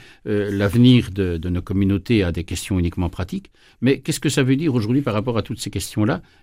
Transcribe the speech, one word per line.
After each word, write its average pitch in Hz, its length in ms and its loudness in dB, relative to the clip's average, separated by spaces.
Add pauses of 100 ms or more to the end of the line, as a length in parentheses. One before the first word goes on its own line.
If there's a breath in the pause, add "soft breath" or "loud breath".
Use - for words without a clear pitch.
(280 loud breath)
euh, 104 240 -2
l'avenir 117 600 4
de, 92 260 -2
de 82 100 -6
nos 87 140 -2
communautés 98 600 0
à 87 120 0
des 85 100 -4
questions 90 340 -6
uniquement 87 300 0
pratiques. - 420 -8 (300 soft breath)
Mais 131 220 2
qu'est-ce - 180 -6
que - 80 -4
ça 139 160 2
veut 131 140 2
dire 147 180 -2
aujourd'hui 120 260 0
par 110 120 -2
rapport 113 240 -2
à 101 40 0
toutes - 200 -10
ces 107 80 -8
questions-là ? 107 520 -2 (220 soft breath)